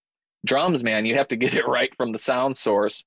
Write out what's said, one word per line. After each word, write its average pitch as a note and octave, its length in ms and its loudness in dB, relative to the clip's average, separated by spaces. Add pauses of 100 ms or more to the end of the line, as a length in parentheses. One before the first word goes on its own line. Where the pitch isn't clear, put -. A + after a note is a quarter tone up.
(460)
drums, D3 380 2
man, A2 200 0
you A#2 120 0
have - 120 2
to A#2+ 80 -4
get A#2+ 180 0
it - 120 0
right B2+ 300 0
from A#2 160 -2
the A2 60 -6
sound C3 380 0
source. G#2 500 0